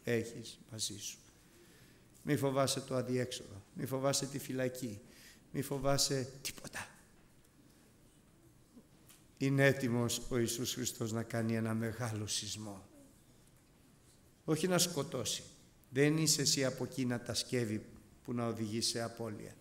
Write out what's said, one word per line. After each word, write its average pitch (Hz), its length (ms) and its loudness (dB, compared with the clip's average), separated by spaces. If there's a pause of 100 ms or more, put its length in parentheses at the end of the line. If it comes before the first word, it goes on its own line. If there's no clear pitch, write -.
έχεις 117 560 -2 (120)
μαζί 107 280 -6
σου. - 180 -10 (1040)
Μη 147 120 0
φοβάσαι 135 460 2
το 131 140 -4
αδιέξοδο, 123 680 -4 (100)
μη - 120 -6
φοβάσαι 135 400 0
τη 135 140 -6
φυλακή, 127 640 -4 (500)
μη 147 100 -2
φοβάσαι 135 680 2 (120)
τίποτα. - 460 -10 (2500)
Είναι 135 280 6
έτοιμος 120 640 4
ο 131 80 2
Ιησούς 117 360 0
Χριστός 117 380 -4
να 113 120 -2
κάνει 113 320 0
ένα 110 180 0
μεγάλο 113 540 -2
σεισμό. 104 600 -6 (1500)
Όχι 160 240 2
να 180 100 6
σκοτώσει. 139 680 0 (460)
Δεν 147 280 4
είσαι 147 240 4
εσύ 135 240 4
από 127 180 -2
εκείνα 123 380 0
τα 117 120 -6
σκεύη 107 520 0 (380)
που 127 100 -6
να 120 140 0
οδηγεί 113 340 -2
σε 117 200 0
απώλεια. 110 600 -8